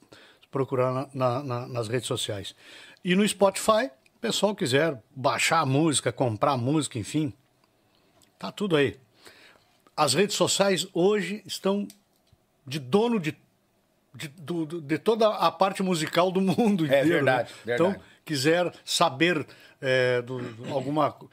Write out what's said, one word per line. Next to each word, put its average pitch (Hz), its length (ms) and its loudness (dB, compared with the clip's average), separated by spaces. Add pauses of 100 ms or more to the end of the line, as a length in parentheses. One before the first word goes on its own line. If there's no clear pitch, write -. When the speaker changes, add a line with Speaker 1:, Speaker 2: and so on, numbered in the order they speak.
(500)
Speaker 1:
procurar 127 420 -2
na, 135 220 -6
na, 127 280 0
na, 123 260 -6
nas 120 200 -6
redes 120 180 -4
sociais. 104 480 -6 (480)
E 180 140 2
no 208 100 4
Spotify, 214 600 2 (300)
o - 40 -20
pessoal 208 340 0
quiser 139 480 0 (140)
baixar 135 440 2
a 147 60 0
música, 135 460 2
comprar 135 400 0
a 131 60 2
música, 135 400 -2
enfim, 147 340 -4 (1040)
tá 190 140 -12
tudo 190 240 -2
aí. 139 220 2 (1000)
As 143 180 2
redes 196 220 0
sociais 185 560 2
hoje 196 520 0
estão 196 420 -4 (800)
de 135 120 -6
dono 208 400 0
de, 151 180 -6 (800)
de, 135 140 -14
do, 160 380 -6
do, 170 140 -10
de 147 180 -2
toda 220 300 2
a 175 220 2
parte 190 320 0
musical 175 480 2
do 185 100 -2
mundo 190 440 2
Speaker 2:
É 139 160 4
Speaker 1:
inteiro, 147 80 4
Speaker 2:
verdade, 135 420 2
Speaker 1:
né? - 140 -20
Speaker 2:
verdade. 123 280 2
Speaker 1:
Então, 185 100 -10 (220)
quiser 160 480 0 (120)
saber, 160 600 0 (360)
é, 127 420 2
do, 127 160 -10
do, 120 340 -10
alguma, 139 420 0 (180)